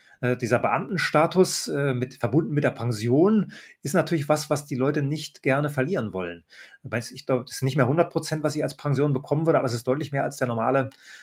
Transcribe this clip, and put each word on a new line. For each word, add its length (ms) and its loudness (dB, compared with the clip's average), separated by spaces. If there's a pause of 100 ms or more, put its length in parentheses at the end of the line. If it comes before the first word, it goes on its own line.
(220)
Äh, 160 2
dieser 200 2
Beamtenstatus, 1080 2
äh, 240 0
mit, 220 -4
verbunden 400 0
mit 100 2
der 60 2
Pension 840 2 (300)
ist 100 -6
natürlich 380 2
was, 180 0
was 160 -2
die 100 -8
Leute 280 0
nicht 400 -6
gerne 260 2
verlieren 460 -2
wollen. 280 -6 (400)
Ich 80 -14
weiß, 200 -4
ich 160 -16
glaub, 200 0
das 100 -14
ist 60 -10
nicht 140 -2
mehr 120 4
hundert 240 2
Prozent, 300 -4
was 140 -2
ich 60 -2
als 140 -4
Pension 360 0
bekommen 320 -2
würde, 140 4
aber 80 0
es 80 -2
ist 120 -6
deutlich 260 -2
mehr 120 0
als 120 -6
der 100 -4
normale, 440 0 (320)